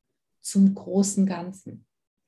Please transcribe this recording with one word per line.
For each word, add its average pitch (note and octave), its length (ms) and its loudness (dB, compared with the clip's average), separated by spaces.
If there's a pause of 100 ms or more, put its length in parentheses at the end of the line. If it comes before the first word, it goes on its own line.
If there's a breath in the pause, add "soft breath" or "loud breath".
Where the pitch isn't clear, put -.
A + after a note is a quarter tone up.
(420)
zum G3 340 2
großen F#3+ 500 0
Ganzen, F3+ 600 -10 (420)